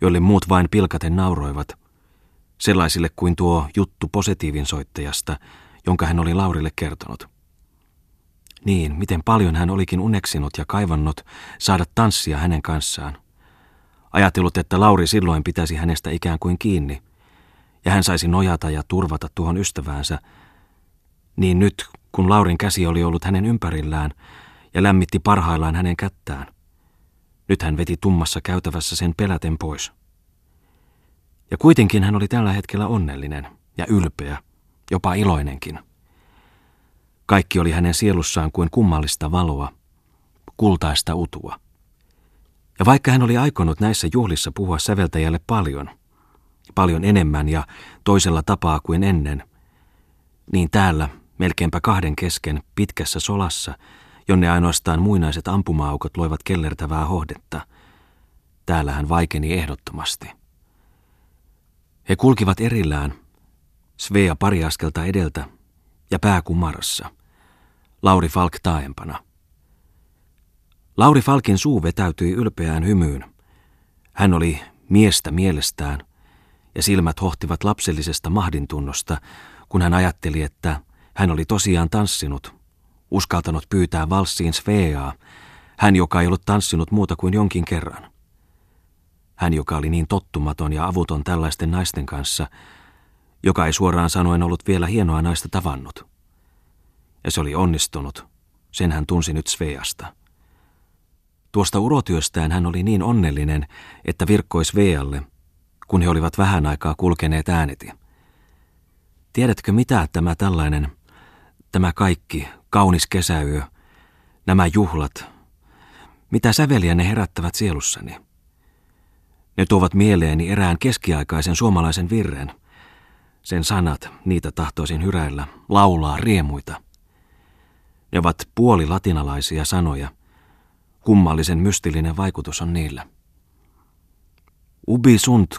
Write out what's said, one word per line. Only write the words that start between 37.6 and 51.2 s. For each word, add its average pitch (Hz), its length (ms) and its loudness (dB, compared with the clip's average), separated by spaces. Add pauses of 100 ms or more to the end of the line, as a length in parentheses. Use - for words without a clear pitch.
hänen 87 240 0
sielussaan 85 580 0
kuin 85 180 0
kummallista 78 600 0
valoa, 78 420 -2 (840)
kultaista 82 580 0
utua. - 460 -8 (1160)
Ja 95 60 2
vaikka 131 260 6
hän 127 120 4
oli 120 140 2
aikonut 95 440 0
näissä 104 320 0
juhlissa 87 400 -2
puhua 90 260 -4
säveltäjälle 82 680 0
paljon, 73 440 -4 (840)
paljon 87 300 4
enemmän 78 440 4
ja 78 180 -2 (380)
toisella 90 380 2
tapaa 82 380 0
kuin 87 240 0
ennen, 73 380 0 (1120)
niin 87 180 2
täällä, 82 380 2 (300)